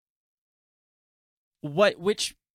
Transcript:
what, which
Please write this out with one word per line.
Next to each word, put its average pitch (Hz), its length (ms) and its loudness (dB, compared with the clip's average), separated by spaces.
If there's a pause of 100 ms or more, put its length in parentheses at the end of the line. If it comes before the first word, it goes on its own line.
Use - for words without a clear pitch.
(1600)
what, 156 380 2
which 196 360 -2 (200)